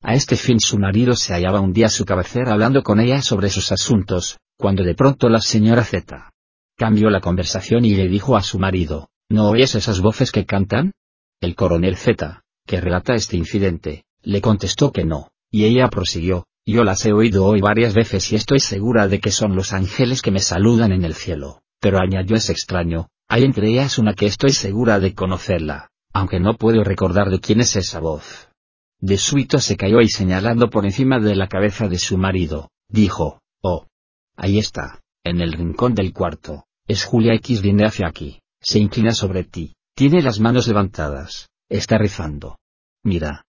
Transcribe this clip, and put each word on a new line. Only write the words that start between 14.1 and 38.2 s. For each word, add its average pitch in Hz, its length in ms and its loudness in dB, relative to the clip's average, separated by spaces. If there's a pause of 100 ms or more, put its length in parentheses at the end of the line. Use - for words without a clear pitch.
le 101 180 -2
contestó 110 500 0
que 85 140 -2
no, 76 240 -4 (200)
y 104 140 0
ella 123 240 4
prosiguió, 90 600 -4 (180)
yo 113 180 2
las 95 220 0
he 107 80 4
oído 104 320 4
hoy 104 160 4
varias 107 320 2
veces 104 380 0
y 110 40 -2
estoy 135 240 2
segura 107 480 0
de 98 120 0
que 104 120 -2
son 101 240 0
los 95 160 -4
ángeles 110 500 -2
que - 100 -2
me 95 80 0
saludan 107 520 2
en 90 140 0
el 78 80 -4
cielo, 71 480 -10 (180)
pero 95 200 2
añadió 92 360 0
ese 104 180 -2
extraño, 85 560 -4 (180)
"hay - 160 2
entre 110 260 2
ellas 131 300 0
una 107 140 2
que 104 120 0
estoy 135 260 2
segura 107 480 0
de 95 140 0
conocerla, 90 760 -4 (220)
aunque 95 280 -2
no 104 160 2
puedo 110 280 2
recordar 98 460 0
de 92 100 0
quién 107 200 2
es 120 160 0
esa 90 240 -4
voz". 78 500 -8 (500)
De 95 180 0
súbito 143 420 0
se - 180 -2
cayó 107 240 4
y 110 80 6
señalando 110 600 0
por 107 160 0
encima 127 340 0
de 104 160 2
la 95 120 0
cabeza 104 400 -2
de 90 120 -2
su - 180 -2
marido, 90 540 -2 (180)
dijo, 95 520 0 (200)
"Oh. 87 240 -4 (500)
Ahí 98 220 0
está, - 440 -6 (220)
en 87 180 -2
el 82 120 -2
rincón 85 400 -2
del 95 200 -2
cuarto, 80 520 -8 (220)
es 98 160 -2
Julia 113 320 2
X, 110 260 -2
viene 101 240 4
hacia 104 220 -2
aquí, 76 320 -12 (200)